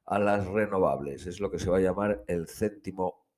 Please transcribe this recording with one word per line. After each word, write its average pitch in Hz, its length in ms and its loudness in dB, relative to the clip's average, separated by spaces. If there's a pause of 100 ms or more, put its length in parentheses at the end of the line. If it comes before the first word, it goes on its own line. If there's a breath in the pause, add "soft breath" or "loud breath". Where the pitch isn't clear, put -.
a 98 100 0
las 101 280 2
renovables. 85 800 0
Es 87 140 -10
lo 98 100 -2
que 87 80 -4
se 95 100 -2
va 90 80 4
a 95 40 6
llamar 98 460 2
el 85 200 -2
céntimo 95 800 -6 (100)